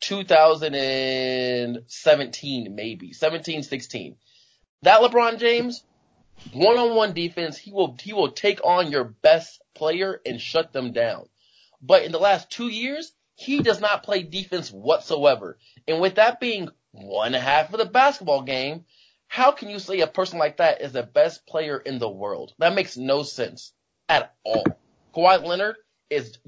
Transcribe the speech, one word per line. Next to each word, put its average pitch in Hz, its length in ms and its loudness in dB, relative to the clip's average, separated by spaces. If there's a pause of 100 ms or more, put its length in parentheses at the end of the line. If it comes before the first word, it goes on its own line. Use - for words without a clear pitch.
two 196 240 -6
thousand 156 500 6
and 131 1120 -2
seventeen, 135 880 -2
maybe. 104 380 -12
Seventeen, 160 500 -4
sixteen. 120 540 -12 (640)
That 208 180 8
LeBron 233 380 2
James, 240 460 -2 (680)
one-on-one 220 640 2
defense, 170 420 -6
he - 140 -20
will, 175 300 -2
he 208 120 -14
will 180 200 0
take - 320 -2
on 175 260 2
your 139 140 -2
best 156 580 2 (120)
player 175 520 -4
and 120 140 -8
shut 160 320 -2
them 127 200 -4
down. 117 360 -2 (520)
But 151 220 4
in 160 80 -6
the 165 80 -4
last 190 320 2
two 240 180 -8
years, 262 440 -8 (220)
he 277 280 -4
does 214 180 0
not 208 220 0
play 196 220 -4
defense 180 440 -8
whatsoever. 127 920 0 (280)
And 160 140 -2
with 190 160 2
that 240 240 4
being 214 300 -4 (200)
one 101 420 -4
half 143 400 2
of 220 60 -6
the 220 80 0
basketball 202 560 2
game, 135 420 -6 (440)
how 262 240 4
can 220 160 -14
you 208 100 -10
say 190 220 -6
a 156 80 4
person 185 320 -4
like 151 160 0
that 165 240 2
is 131 120 -8
the 120 120 -6
best 156 420 0
player 156 320 -6
in 131 220 -8
the 113 80 -4
world? 98 500 -8
That 170 160 2
makes 190 220 -4
no 135 260 -2
sense - 500 -10 (360)
at - 260 0 (100)
all. 107 200 -2 (500)
Kawhi 175 300 4
Leonard 190 320 -4 (340)
is 135 260 -6 (120)